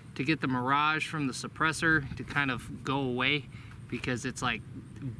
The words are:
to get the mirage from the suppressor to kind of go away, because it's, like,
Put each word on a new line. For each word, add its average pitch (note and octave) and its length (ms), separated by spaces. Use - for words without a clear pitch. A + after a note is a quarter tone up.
to C#3+ 80
get D3+ 180
the D3 60
mirage C#3 600
from D3+ 200
the B2 60
suppressor D#3 840
to C3 60
kind C#3+ 280
of - 320
go C#3 160
away, C3 460
because B2 380
it's, B2 160
like, A#2 200